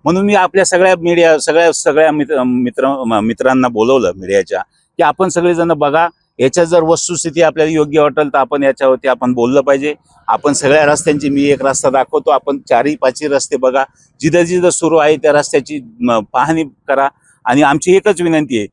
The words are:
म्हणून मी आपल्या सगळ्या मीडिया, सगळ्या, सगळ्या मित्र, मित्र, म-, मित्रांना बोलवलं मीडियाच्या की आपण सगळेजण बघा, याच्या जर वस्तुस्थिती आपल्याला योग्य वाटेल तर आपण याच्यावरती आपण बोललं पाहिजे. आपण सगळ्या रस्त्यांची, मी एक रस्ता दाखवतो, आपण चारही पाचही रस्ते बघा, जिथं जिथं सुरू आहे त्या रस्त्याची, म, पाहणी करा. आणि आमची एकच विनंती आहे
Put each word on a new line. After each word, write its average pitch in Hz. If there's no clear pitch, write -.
म्हणून 180
मी 208
आपल्या 185
सगळ्या 185
मीडिया, 165
सगळ्या, 160
सगळ्या 156
मित्र, 147
मित्र, 127
म-, 113
मित्रांना 127
बोलवलं 113
मीडियाच्या 95
की 170
आपण 170
सगळेजण 170
बघा, 151
याच्या 139
जर 165
वस्तुस्थिती 165
आपल्याला 156
योग्य 151
वाटेल 147
तर 139
आपण 139
याच्यावरती 135
आपण 123
बोललं 123
पाहिजे. 139
आपण 113
सगळ्या 147
रस्त्यांची, 147
मी 139
एक 139
रस्ता 135
दाखवतो, 135
आपण 139
चारही 135
पाचही 135
रस्ते 139
बघा, 131
जिथं 165
जिथं 175
सुरू 165
आहे 151
त्या 147
रस्त्याची, 147
म, 120
पाहणी 156
करा. 135
आणि 135
आमची 147
एकच 196
विनंती 151
आहे 104